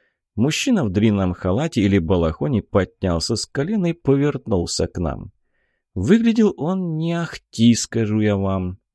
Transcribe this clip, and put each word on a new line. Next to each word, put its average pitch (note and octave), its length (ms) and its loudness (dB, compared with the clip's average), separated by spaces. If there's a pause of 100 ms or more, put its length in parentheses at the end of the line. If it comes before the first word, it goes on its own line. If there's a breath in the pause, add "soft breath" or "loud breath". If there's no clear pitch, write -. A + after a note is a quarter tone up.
(360)
Мужчина D#3+ 500 0
в G2+ 40 -2
длинном G2 440 2
халате G#2+ 480 -2
или G2 180 4
балахоне F2+ 640 0
поднялся F#2 720 -2
с - 100 -6
колен F3 400 -4
и E3+ 80 0
повернулся C3+ 920 0
к - 100 -18
нам. C#2+ 340 -6 (640)
Выглядел G#3+ 640 2
он F3 400 -4
не E3 160 -4
ахти, A#2+ 600 2
скажу G#2+ 460 -2
я G#2 140 2
вам. F#2+ 440 -4 (160)